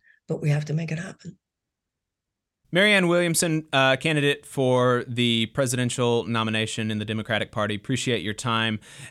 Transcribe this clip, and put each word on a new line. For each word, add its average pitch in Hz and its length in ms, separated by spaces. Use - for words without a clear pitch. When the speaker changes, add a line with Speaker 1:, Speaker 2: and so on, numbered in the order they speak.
Speaker 1:
but - 120
we 151 100
have 147 140
to 147 80
make 165 200
it 160 60
happen. - 380
Speaker 2:
Marianne 190 360
Williamson, 170 640
uh, 135 220
candidate 143 500
for 127 640
the 117 400
presidential 120 800
nomination 110 640
in 107 80
the 104 60
Democratic 110 460
Party. 104 220
Appreciate 120 480
your 101 140
time, 113 440